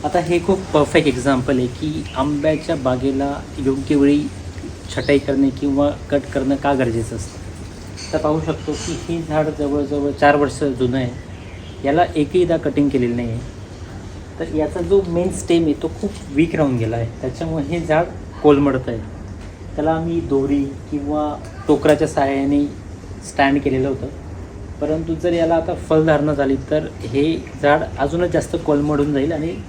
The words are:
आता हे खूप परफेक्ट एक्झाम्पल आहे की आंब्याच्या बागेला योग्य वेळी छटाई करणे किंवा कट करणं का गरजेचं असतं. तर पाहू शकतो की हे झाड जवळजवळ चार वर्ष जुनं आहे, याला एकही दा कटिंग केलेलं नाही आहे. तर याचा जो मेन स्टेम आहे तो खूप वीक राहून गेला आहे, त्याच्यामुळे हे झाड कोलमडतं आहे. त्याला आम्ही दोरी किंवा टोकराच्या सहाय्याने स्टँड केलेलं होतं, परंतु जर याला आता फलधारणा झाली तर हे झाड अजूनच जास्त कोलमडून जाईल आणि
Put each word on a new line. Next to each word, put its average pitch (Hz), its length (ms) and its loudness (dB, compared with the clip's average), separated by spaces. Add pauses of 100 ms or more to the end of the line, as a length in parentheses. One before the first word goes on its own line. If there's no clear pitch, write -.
आता 165 140 2
हे 170 260 2
खूप 190 140 2 (140)
परफेक्ट 151 340 4
एक्झाम्पल 131 500 2
आहे 123 100 2
की 156 360 -4 (140)
आंब्याच्या 151 580 0
बागेला 135 560 0 (260)
योग्य 135 380 0
वेळी 147 320 6 (680)
छटाई 139 240 4
करणे 135 300 2 (100)
किंवा 143 300 2 (200)
कट 143 120 2 (120)
करणं 135 220 2
का 143 180 0
गरजेचं 117 420 0
असतं. - 1000 -10
तर 156 40 0
पाहू 156 280 2
शकतो 151 280 -4
की 151 240 -4 (100)
हे 170 140 -2
झाड 156 280 0 (100)
जवळजवळ 143 600 0
चार 143 160 8
वर्ष 143 240 0 (200)
जुनं 127 180 2
आहे, 123 140 -2 (760)
याला 156 200 4 (100)
एकही 160 300 4
दा 165 120 2
कटिंग 147 320 2
केलेलं 123 260 2
नाही 120 140 -2
आहे. 113 120 -4 (1000)
तर 160 160 -6
याचा 151 260 0
जो 190 260 4
मेन 175 300 0
स्टेम 170 260 4
आहे 151 180 2
तो 170 100 -4 (100)
खूप 202 100 -2 (240)
वीक 156 200 4
राहून 143 220 2
गेला 113 200 0
आहे, 113 120 -2 (120)
त्याच्यामुळे 156 440 -4
हे 165 200 -2
झाड 156 200 4 (380)
कोलमडतं 139 480 4
आहे. 113 80 -4 (760)
त्याला 156 180 2
आम्ही 165 260 0 (100)
दोरी 139 340 2 (280)
किंवा 147 440 -2 (320)
टोकराच्या 151 400 4
सहाय्याने 139 580 2 (640)
स्टँड 139 340 2
केलेलं 131 240 2
होतं, 131 200 -4 (720)
परंतु 156 420 -2
जर 175 100 2
याला 170 220 2
आता 165 180 0 (160)
फलधारणा 156 440 4
झाली 135 220 2 (140)
तर 156 180 0 (140)
हे 139 360 0 (240)
झाड 147 220 4 (160)
अजूनच 165 320 0
जास्त 160 240 0 (100)
कोलमडून 147 480 2
जाईल 139 180 2
आणि 160 240 -2 (140)